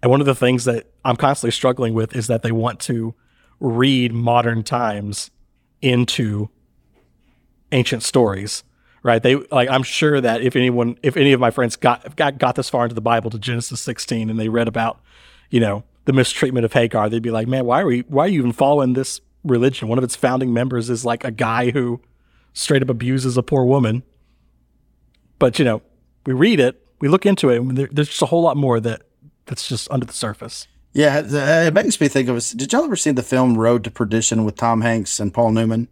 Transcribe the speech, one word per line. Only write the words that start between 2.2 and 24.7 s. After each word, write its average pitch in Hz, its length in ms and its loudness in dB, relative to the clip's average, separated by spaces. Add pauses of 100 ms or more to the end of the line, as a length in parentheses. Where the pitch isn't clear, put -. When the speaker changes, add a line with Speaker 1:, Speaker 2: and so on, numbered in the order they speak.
Speaker 1:
that 113 160 -2
they 113 100 -2
want 113 280 -2
to 113 340 -6 (460)
read 123 520 2
modern 117 520 0
times 104 680 -4 (520)
into 120 680 -2 (1200)
ancient 123 320 0
stories, 104 640 0 (380)
right? 117 200 2
They, 127 140 4
like, 131 340 0
I'm 135 120 2
sure 147 380 0
that 117 220 0
if 127 140 0
anyone, 120 460 0
if 139 140 0
any 143 160 6
of 127 80 4
my 123 100 4
friends 120 260 -2
got, - 400 0
got, 139 220 -2
got 123 180 0
this 131 120 -6
far 120 160 0
into 117 100 -4
the 113 60 -6
Bible 113 300 0
to 113 80 -10
Genesis 117 420 -6
sixteen 113 500 -6
and 113 100 -4
they 110 80 -2
read 117 200 0
about, 113 320 -4 (500)
you 120 100 4
know, 104 240 0 (220)
the 143 60 2
mistreatment 127 520 2
of 110 80 0
Hagar, 113 360 2
they'd 113 140 -2
be 117 80 -2
like, 113 160 -2
"Man, 131 200 -2
why 131 160 2
are 196 40 0
we, 123 140 2
why 139 240 0
are 185 40 2
you 175 120 2
even 120 120 0
following 139 420 2
this 135 260 -6 (240)
religion? 127 440 2
One 117 100 0
of 127 60 0
its 120 120 -6
founding 127 360 0
members 120 380 -2
is, 120 140 -4
like, 117 200 -2
a 131 60 -4
guy 117 400 -2
who 123 300 -4 (540)
straight 139 280 0
up 131 60 -2
abuses 127 480 -2
a 123 60 -4
poor 131 220 0
woman." 123 380 2 (1400)